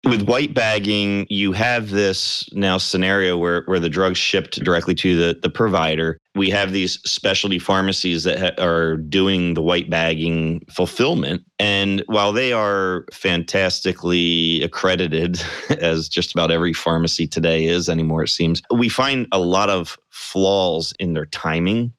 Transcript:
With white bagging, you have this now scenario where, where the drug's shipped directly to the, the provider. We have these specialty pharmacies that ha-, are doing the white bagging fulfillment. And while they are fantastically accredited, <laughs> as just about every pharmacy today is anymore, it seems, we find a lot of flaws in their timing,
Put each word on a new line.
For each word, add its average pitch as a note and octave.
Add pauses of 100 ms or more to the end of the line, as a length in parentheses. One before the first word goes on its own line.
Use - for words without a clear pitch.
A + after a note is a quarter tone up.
With A#2
white B2
bagging, G#2
you G2
have A2+
this G2
now F#2+
scenario F#2
where, E2+
where F#2
the E2+
drug's F#2
shipped -
directly F2
to F2+
the, E2+
the E2+
provider. D#2+ (160)
We G2
have G2
these F#2 (100)
specialty F#2+
pharmacies F#2
that F2
ha-, F2+
are E2
doing F2
the D#2+
white F2
bagging E2
fulfillment. F2+ (160)
And G2+
while G#2
they B2
are G2
fantastically F2
accredited, F2 (160)
<laughs> -
as D#2+
just -
about E2
every E2
pharmacy E2
today D#2+
is F2
anymore, D#2+
it -
seems, E2 (140)
we A#2+
find C3
a G2
lot F#2
of F2+ (140)
flaws F#2+
in F2
their D2+
timing, F#2